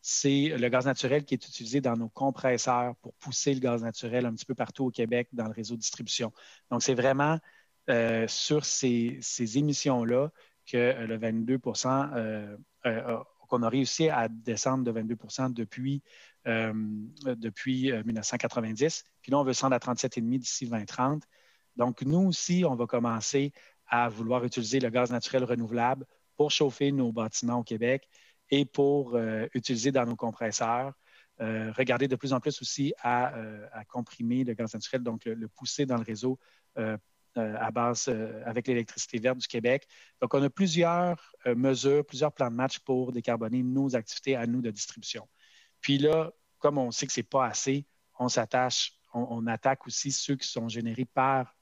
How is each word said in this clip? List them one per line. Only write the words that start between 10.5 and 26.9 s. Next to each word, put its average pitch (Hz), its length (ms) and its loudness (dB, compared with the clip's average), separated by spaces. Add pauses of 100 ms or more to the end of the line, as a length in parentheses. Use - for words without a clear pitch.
que, - 140 -2
euh, 120 280 2
le 113 120 -2
vingt-deux 113 400 0
pour 123 180 -4
cent, 135 380 0
euh, 107 420 -6 (300)
euh, 113 320 0 (280)
qu'on 120 160 2
a 113 60 2
réussi 135 400 2
à 123 200 2
descendre 120 560 -2
de 120 60 0
vingt-deux 110 260 -2
pour - 160 -16
cent 131 180 -2
depuis 127 520 -4 (440)
euh, 113 260 0 (520)
depuis, 127 680 -2
euh, 110 120 -2
mille 113 120 -2
neuf 107 100 -4
cent 123 100 -4
quatre-vingt-dix. 117 680 -2 (160)
Puis - 120 -4
là, 143 60 4
on 143 60 4
veut 131 80 2
se 117 100 -2
rendre 135 120 4
à 117 60 2
trente-sept 123 380 -2
et - 20 -2
demi 120 180 0
d'ici - 280 -6
vingt 113 180 -4
trente. 139 380 0 (540)
Donc, 123 260 0
nous 165 260 4
aussi, 180 380 2
on 139 80 4
va 117 120 0
commencer 120 680 0 (340)
à 120 220 2
vouloir 117 360 0
utiliser 120 360 0
le 120 100 0
gaz 120 200 2
naturel 127 340 0
renouvelable 120 640 0 (300)
pour 147 140 2
chauffer 143 420 2